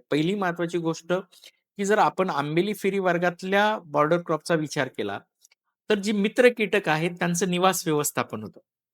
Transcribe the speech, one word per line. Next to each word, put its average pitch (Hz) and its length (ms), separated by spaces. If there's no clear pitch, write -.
पहिली 156 260
महत्त्वाची 175 440
गोष्ट, 165 320
की - 720
जर 208 160
आपण 185 320
आंबेली 156 420
फिरी 196 260
वर्गातल्या 180 640
बॉर्डर 147 360
क्रॉपचा 170 340
विचार 147 340
केला, 101 280
तर 214 80
जी 196 160
मित्र 214 400
कीटक 202 340
आहेत 160 300
त्यांचं 175 320
निवास 185 360
व्यवस्थापन 143 560
होतं. - 180